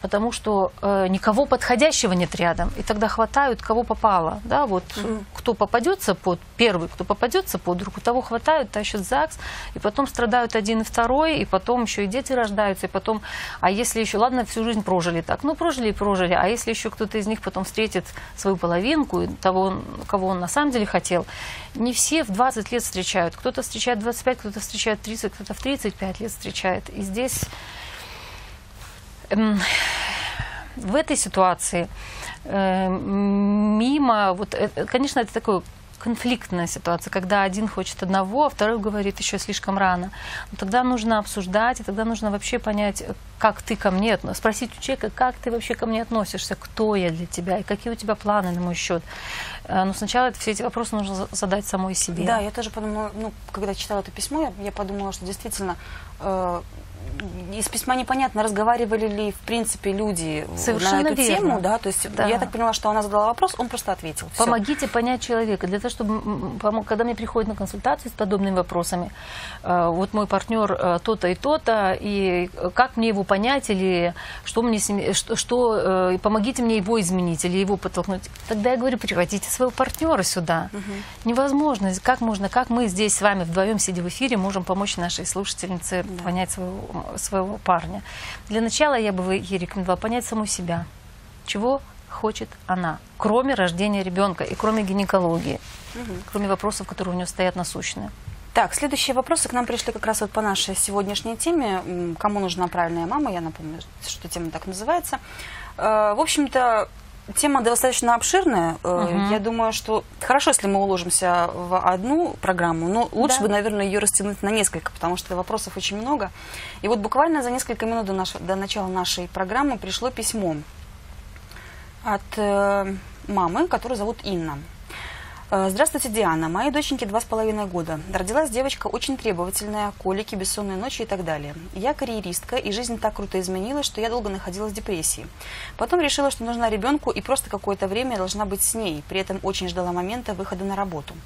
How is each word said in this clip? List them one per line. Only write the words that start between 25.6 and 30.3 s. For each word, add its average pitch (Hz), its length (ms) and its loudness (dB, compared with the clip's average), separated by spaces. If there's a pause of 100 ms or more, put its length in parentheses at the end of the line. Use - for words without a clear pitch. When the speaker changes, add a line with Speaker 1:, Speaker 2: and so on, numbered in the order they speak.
Speaker 1:
тридцать 262 340 -2
пять 190 240 -6
лет 214 120 -6
встречает, - 580 -4 (100)
и - 40 -4
здесь, 214 420 -2 (1800)
эм, 214 300 2 (1160)